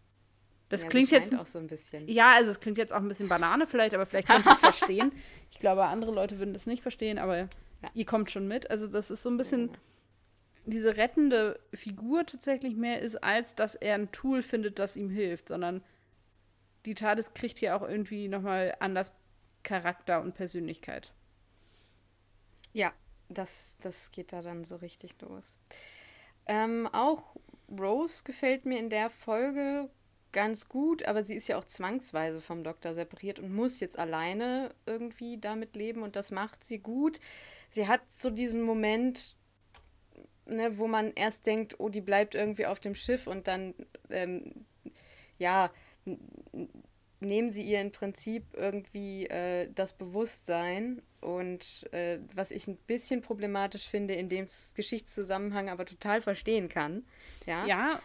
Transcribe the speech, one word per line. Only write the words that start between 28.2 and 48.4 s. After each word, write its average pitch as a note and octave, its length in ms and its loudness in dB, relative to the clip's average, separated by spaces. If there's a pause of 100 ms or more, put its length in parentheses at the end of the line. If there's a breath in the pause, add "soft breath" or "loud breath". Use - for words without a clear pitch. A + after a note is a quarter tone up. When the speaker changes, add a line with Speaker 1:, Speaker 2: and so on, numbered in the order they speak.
Speaker 2:
gefällt C4 420 -2
mir B3+ 140 -2
in A3+ 100 -4
der A3 200 0
Folge C#4 800 -2 (420)
ganz G#3+ 380 -2
gut, D#4+ 340 0
aber G#3 200 0
sie G3+ 120 -10
ist - 120 -10
ja - 100 0
auch - 80 -6
zwangsweise D#3+ 760 -4
vom E3+ 220 -10
Doktor E3 300 -8
separiert E3+ 460 -8
und F#3+ 140 -8
muss B3 260 0
jetzt F3+ 180 -8
alleine G3 720 -2 (160)
irgendwie A#3 540 -8
damit G#3+ 360 -6
leben A3 280 -6
und G#3 120 -8
das G3+ 160 -6
macht G3+ 320 -6
sie A3 160 -8
gut. C4+ 400 -2 (500 loud breath)
Sie G#3 180 -2
hat B3+ 140 4 (100)
so - 180 -4
diesen A#3 320 -2
Moment, A3+ 720 0 (1120)
ne, A3+ 320 -2
wo A3 100 0
man A3 280 0
erst G#3+ 300 -2
denkt, A3 340 0
oh, G#3+ 100 -2
die G#3 120 -6
bleibt G3+ 340 2
irgendwie G#3 300 0
auf G3 140 -2
dem G3+ 160 -6
Schiff B3 320 -2
und F#3 200 -6
dann, F#3 260 -2 (360)
ähm, - 560 -6 (720 soft breath)
ja, F3+ 340 4 (340 soft breath)
n-, F#3 140 -8 (340)
n-, - 160 -8 (500)
nehmen G#3+ 320 0
sie G#3 120 -6
ihr G3+ 180 2
im G3+ 100 -4
Prinzip A3 520 -6 (100)